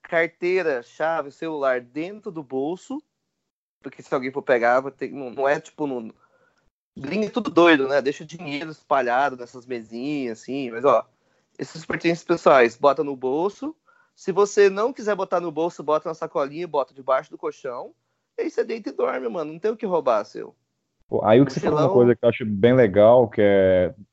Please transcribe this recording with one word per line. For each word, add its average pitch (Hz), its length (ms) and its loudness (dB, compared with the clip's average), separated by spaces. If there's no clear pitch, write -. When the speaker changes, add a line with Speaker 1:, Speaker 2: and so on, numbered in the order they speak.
Speaker 1:
carteira, 165 800 -2
chave, 156 480 -6
celular 139 520 -4
dentro 170 500 -12
do 160 100 -12
bolso, 160 600 -8
porque 135 200 -18
se - 120 -8
alguém 131 180 -6
for 139 100 -8
pegar, 120 380 2
vai 135 100 -10
ter, 131 220 -12
não, 135 180 -12
não 135 180 -4
é 151 120 0
tipo - 260 -10
no, 123 260 -8
gringo 180 300 -6
é - 40 -8
tudo 214 200 -6
doido, 165 360 4
né? 135 160 0
Deixa 143 220 -6
dinheiro 160 460 -12
espalhado 131 680 -2
nessas 123 300 -18
mesinhas, 120 760 -10
assim, 135 300 -8
mas 117 140 -8
ó, 120 220 4
esses 160 260 -12
pertences 165 400 -2
pessoais, 143 520 4
bota 143 280 2
no 143 100 -6
bolso. 160 600 -6
Se - 160 -8
você 202 360 4
não 214 240 -2
quiser 214 220 -4
botar 185 260 -4
no 170 120 -6
bolso, 165 320 -4
bota 151 240 -2
na 160 60 -6
sacolinha 156 500 -6
e - 20 -10
bota 147 260 -4
debaixo 131 380 -2
do - 80 -18
colchão. 151 560 -10
E - 60 -8
aí 320 80 -4
você - 140 -4
deita 226 240 -8
e - 40 -10
dorme, 254 360 -4
mano. 160 240 -8
Não 165 80 -16
tem 214 100 -2
o 233 60 -6
que 220 100 -8
roubar, 135 380 0
seu. - 320 -14
Speaker 2:
Pô, - 180 -2
aí 113 160 8
o 139 60 6
que - 60 -6
você - 80 -6
falou, 151 180 -2
uma 151 60 2
Speaker 1:
Mochilão. 185 100 0
Speaker 2:
coisa 120 100 4
que - 80 -8
eu 120 40 4
acho 113 180 -2
bem 107 280 4
legal, 113 540 6
que 113 120 -4
é 95 540 4